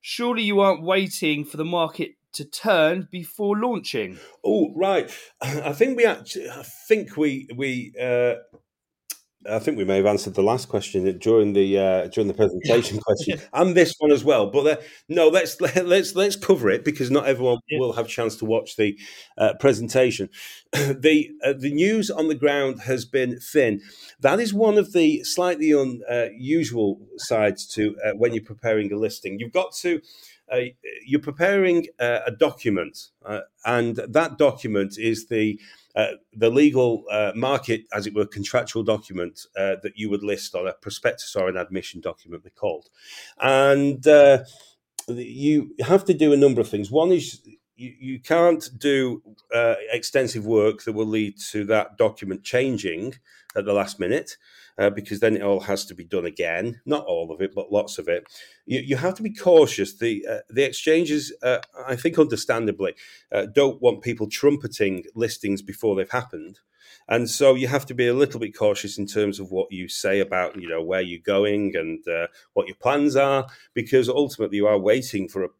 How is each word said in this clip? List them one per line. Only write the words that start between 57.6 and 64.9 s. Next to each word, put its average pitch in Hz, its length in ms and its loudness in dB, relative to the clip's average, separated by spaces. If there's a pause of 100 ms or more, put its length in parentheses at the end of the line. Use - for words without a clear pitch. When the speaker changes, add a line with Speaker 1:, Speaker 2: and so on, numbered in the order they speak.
Speaker 2:
lots 101 260 -2
of 80 100 -10
it. 87 160 -2 (420)
You, 127 140 -4
you 135 180 -4
have 180 180 -2
to 220 80 -12
be 220 100 -8
cautious. - 640 4
The, 117 320 -4
uh, 110 80 -6 (120)
the 123 140 0
exchanges, 151 760 0
uh, 123 180 0 (280)
I 131 80 -4
think 165 240 -2
understandably, 113 760 0 (380)
uh, 101 160 -2
don't 139 340 2
want 117 220 2
people 113 260 -4
trumpeting 113 760 0 (100)